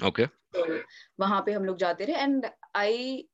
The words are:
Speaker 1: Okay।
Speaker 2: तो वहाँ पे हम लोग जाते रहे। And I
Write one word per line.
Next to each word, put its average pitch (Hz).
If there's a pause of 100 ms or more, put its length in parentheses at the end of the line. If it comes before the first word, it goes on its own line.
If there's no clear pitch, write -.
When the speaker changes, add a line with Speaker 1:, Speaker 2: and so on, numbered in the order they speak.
Speaker 1:
Okay। 113
Speaker 2:
तो 165 (400)
वहाँ 196
पे 208
हम 202
लोग 185
जाते 175
रहे। 294 (100)
And 269 (320)
I 247 (100)